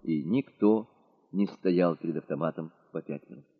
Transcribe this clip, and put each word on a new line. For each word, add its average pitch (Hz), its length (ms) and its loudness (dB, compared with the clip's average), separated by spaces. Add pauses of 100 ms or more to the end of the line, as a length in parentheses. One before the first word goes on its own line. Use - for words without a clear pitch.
и 78 200 -2
никто 110 640 2 (440)
не 98 140 2
стоял 87 500 2
перед 82 200 -6
автоматом 80 560 -6 (200)
по 80 100 -8
пять - 260 -12
минут. 143 160 -20 (160)